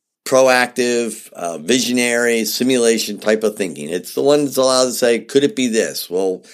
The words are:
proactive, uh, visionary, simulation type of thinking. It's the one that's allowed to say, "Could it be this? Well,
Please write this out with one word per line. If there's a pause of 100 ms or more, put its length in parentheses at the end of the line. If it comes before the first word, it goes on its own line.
(260)
proactive,
uh,
visionary,
simulation
type
of
thinking.
It's
the
one
that's
allowed
to
say,
"Could
it
be
this?
Well, (120)